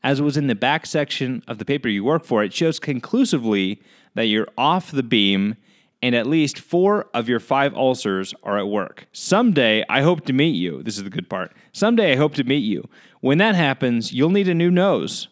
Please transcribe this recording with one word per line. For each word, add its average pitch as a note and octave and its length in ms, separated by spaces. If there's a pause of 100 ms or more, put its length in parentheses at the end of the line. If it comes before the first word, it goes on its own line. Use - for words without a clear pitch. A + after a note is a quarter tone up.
as C#3 200
was D3 160
in C#3+ 80
the B2 80
back C3 320
section C3 600
of A2+ 120
the - 80
paper C#3 220
you G2+ 140
work D3 220
for, G#2+ 180
it G2+ 120
shows D#3+ 240
conclusively A#2 1040 (320)
that A2 100
you're G#2+ 320
off E3 340
the C#3 120
beam G#2 560 (420)
and B2 140
at A#2 120
least D3+ 320
four G3 540
of A#2 160
your A#2+ 100
five C#3 360
ulcers G#2+ 580 (100)
are G2+ 140
at G2+ 120
work. G2+ 440
Someday, D3 760
I B2+ 140
hope D#3+ 260
to C#3 60
meet C#3+ 220
you." E2 280
This G#2+ 140
is G2+ 80
the G2 60
good E2+ 180
part. F#2 240 (200)
"Someday, G#3+ 400
I B2+ 40
hope D3 200
to C#3 80
meet C3 200
you. G2+ 240 (320)
When C3+ 160
that G#3 180
happens, C3 600
you'll C#3 160
need G3 180
a F3+ 60
new E3+ 160
nose F3+ 600